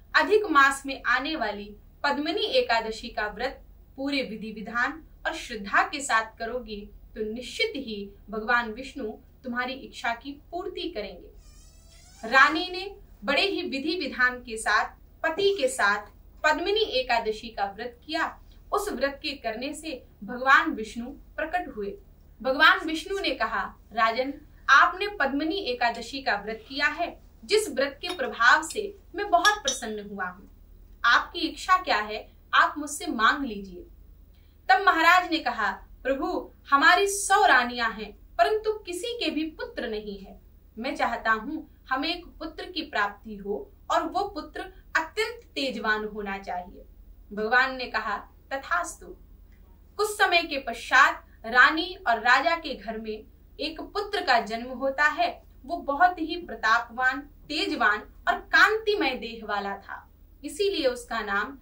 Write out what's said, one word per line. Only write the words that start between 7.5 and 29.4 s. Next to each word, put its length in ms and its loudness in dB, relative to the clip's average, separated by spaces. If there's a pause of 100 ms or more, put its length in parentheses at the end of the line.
ही 340 -8 (200)
भगवान 420 0
विष्णु 400 -10 (320)
तुम्हारी 300 -4
इच्छा 400 -6
की 180 -10
पूर्ति 580 -10
करेंगे।" 460 -10 (920)
रानी 420 4
ने 260 -10 (280)
बड़े 180 2
ही 200 0
विधि 340 -4
विधान 480 -2
के 140 -8
साथ 380 0 (280)
पति 380 2
के 60 4
साथ 380 2 (380)
पद्मिनी 360 2
एकादशी 680 0
का 160 -4
व्रत 400 -10
किया। 360 -4 (320)
उस 160 0
व्रत 340 -2
के 80 -4
करने 420 -6
से 340 -10 (160)
भगवान 480 4
विष्णु 340 -8
प्रकट 720 -6
हुए। 220 -8 (440)
भगवान 440 6
विष्णु 340 -4
ने 100 -2
कहा, 460 -4 (180)
"राजन, 400 0 (360)
आपने 380 6
पद्मिनी 480 0
एकादशी 680 -2
का 140 0
व्रत 340 -8
किया 180 0
है, 340 -4 (240)
जिस 240 2
व्रत 320 -2
के 140 -6
प्रभाव 480 4
से 340 -6 (180)
मैं 140 -4
बहुत 340 6